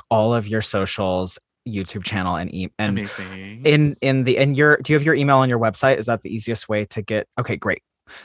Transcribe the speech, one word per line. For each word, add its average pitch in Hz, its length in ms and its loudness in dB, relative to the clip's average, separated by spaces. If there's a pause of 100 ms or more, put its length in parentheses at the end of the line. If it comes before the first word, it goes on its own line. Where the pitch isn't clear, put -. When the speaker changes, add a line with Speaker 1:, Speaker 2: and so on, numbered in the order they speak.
(100)
Speaker 1:
all 113 240 2
of 113 120 -2
your 107 140 -2
socials, 92 800 -2 (280)
YouTube 101 380 -8
channel, 90 320 -2
and 85 180 -6
e-, 90 240 -6
and 104 200 -2
Speaker 2:
Amazing. 98 640 -12
Speaker 1:
in, 147 380 4
in 135 220 2
the, 127 120 2
and 139 200 2
your, 147 260 6
do 151 100 0
you 151 60 4
have 143 60 0
your 160 100 4
email 139 240 4
on 131 100 4
your 120 100 2
website? 117 400 2
Is 113 80 -4
that 117 140 -2
the - 120 -10
easiest 113 360 -6
way 107 180 -2
to - 140 -8
get? 107 260 -4 (140)
Okay, 117 160 -2
great. - 260 -4 (420)